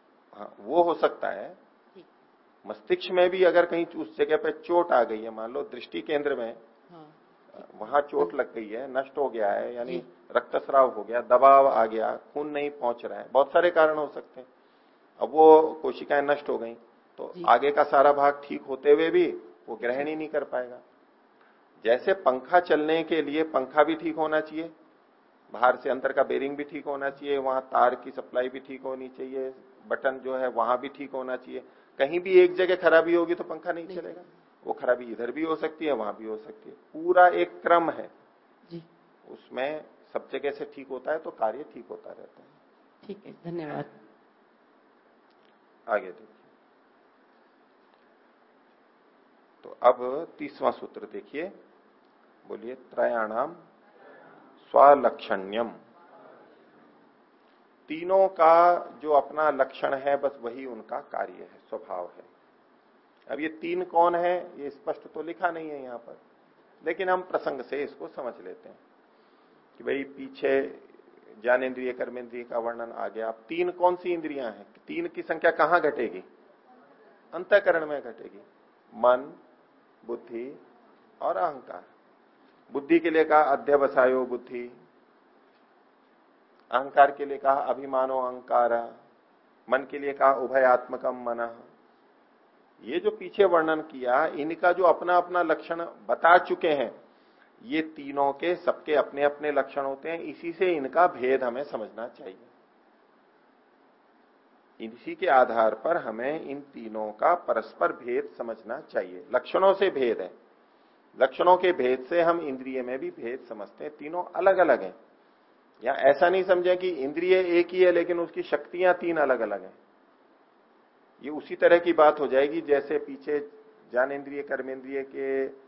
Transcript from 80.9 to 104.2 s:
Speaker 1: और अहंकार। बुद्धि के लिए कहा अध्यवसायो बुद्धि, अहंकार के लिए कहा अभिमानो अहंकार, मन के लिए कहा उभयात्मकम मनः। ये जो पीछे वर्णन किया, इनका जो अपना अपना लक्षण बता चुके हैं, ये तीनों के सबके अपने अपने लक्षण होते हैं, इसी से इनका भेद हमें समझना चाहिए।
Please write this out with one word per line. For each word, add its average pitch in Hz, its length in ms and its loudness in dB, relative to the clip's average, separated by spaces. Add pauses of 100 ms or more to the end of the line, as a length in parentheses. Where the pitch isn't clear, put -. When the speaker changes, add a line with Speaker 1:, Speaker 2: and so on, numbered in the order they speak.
Speaker 1:
और 165 160 -4
अहंकार। 139 600 -8 (760)
बुद्धि 139 260 2
के 165 100 -2
लिए 160 140 4
कहा 151 180 4
अध्यवसायो 135 840 2
बुद्धि, 120 500 -10 (2000)
अहंकार 139 400 4
के 143 140 -8
लिए 139 120 -6
कहा 135 160 2
अभिमानो 131 680 -2
अहंकार, 120 760 -2 (760)
मन 135 220 0
के 143 80 -10
लिए 139 140 -6
कहा 135 200 4
उभयात्मकम 127 920 0
मनः। 117 320 -6 (1300)
ये 127 160 -6
जो 202 120 -2
पीछे 196 340 0
वर्णन 160 360 2
किया, 131 440 0
इनका 160 460 0
जो 180 120 0
अपना 175 340 4
अपना 175 240 0
लक्षण 165 440 -2 (220)
बता 165 300 6
चुके 180 320 -2
हैं, 135 320 -2 (640)
ये 139 180 -4
तीनों 139 520 -4
के 170 220 -2
सबके 151 400 -2
अपने 139 280 2
अपने 147 280 0
लक्षण 139 300 -2
होते 135 280 -8
हैं, 165 100 -8
इसी 170 340 -12
से 185 180 0
इनका 156 360 2
भेद 127 360 -2
हमें 123 200 -4
समझना 110 440 -10
चाहिए। 127 380 -20 (2250)